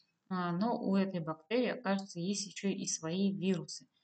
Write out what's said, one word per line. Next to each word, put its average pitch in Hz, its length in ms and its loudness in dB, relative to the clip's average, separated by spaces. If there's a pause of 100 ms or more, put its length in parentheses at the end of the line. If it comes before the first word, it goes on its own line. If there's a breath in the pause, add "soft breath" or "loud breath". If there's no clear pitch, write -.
(300 loud breath)
А, 180 240 0
но 214 280 2
у 190 160 2
этой 190 240 2
бактерии, 185 480 0
окажется, 196 500 -2
есть 202 280 -2
ещё 196 220 -2
и 196 180 -2
свои 185 460 0
вирусы. 165 540 -2 (160)